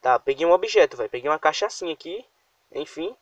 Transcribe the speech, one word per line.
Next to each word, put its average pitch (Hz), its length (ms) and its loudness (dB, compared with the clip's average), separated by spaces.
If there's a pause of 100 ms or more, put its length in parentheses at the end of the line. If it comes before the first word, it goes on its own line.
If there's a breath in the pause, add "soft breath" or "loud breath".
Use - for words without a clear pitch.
Tá, 123 180 2
peguei 139 260 -2
um 170 60 6
objeto, 175 460 4
velho. 113 120 -6
Peguei 123 200 -6
uma 156 100 0
cachaçinha 165 540 -2
aqui, 185 320 -12 (480)
enfim. 160 480 -8